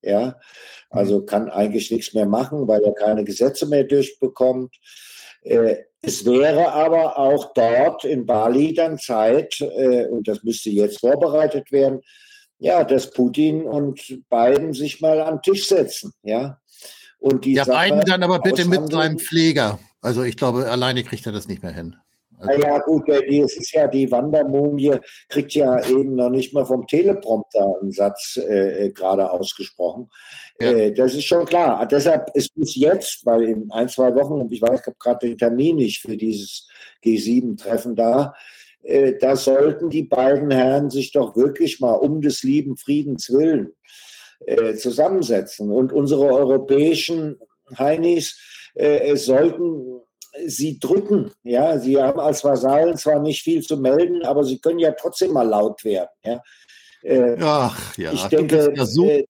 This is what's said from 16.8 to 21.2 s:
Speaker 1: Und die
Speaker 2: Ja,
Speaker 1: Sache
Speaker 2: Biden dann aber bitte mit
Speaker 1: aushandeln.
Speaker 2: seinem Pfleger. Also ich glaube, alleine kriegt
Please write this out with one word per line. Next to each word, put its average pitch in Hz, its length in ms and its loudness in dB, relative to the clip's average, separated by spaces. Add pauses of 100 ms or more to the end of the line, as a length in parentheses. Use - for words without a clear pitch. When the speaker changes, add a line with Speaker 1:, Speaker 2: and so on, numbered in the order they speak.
Speaker 1:
Und 135 240 0
die 135 100 2
Speaker 2:
Ja, 135 120 2
Speaker 1:
Sache 151 240 2
Speaker 2:
Biden 202 160 4
dann 180 180 2
aber 175 160 2
bitte 185 240 0
mit 180 160 4
Speaker 1:
aushandeln. 156 120 -6
Speaker 2:
seinem 156 280 0
Pfleger. 143 600 0 (220)
Also 120 220 -2
ich 117 140 -6
glaube, 127 300 0
alleine 123 360 -2
kriegt - 220 -10